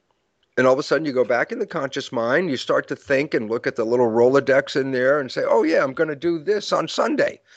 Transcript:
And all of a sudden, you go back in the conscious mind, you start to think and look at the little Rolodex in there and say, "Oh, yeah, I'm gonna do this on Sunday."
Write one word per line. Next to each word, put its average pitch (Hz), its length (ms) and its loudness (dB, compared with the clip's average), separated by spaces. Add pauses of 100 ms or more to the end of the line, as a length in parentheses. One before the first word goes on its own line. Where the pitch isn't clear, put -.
(560)
And 127 120 4
all 131 60 6
of 135 40 0
a 151 60 -2
sudden, 151 220 0
you 139 60 -4
go 123 120 2
back 123 260 0
in 240 80 -8
the 214 80 -4
conscious 139 460 -8
mind, 135 380 0
you 131 60 -2
start 135 320 -2
to 143 80 -8
think 143 380 -2
and 113 160 -2
look 117 160 -4
at 131 80 -4
the 113 100 -2
little 120 240 2
Rolodex 131 720 4
in 135 120 -4
there 131 260 2
and 127 140 -6
say, 147 120 -4
"Oh, - 200 2
yeah, - 180 2
I'm 135 120 -2
gonna 156 200 -2
do 165 240 -4
this 190 340 -4
on 160 140 -2
Sunday." - 540 -2 (160)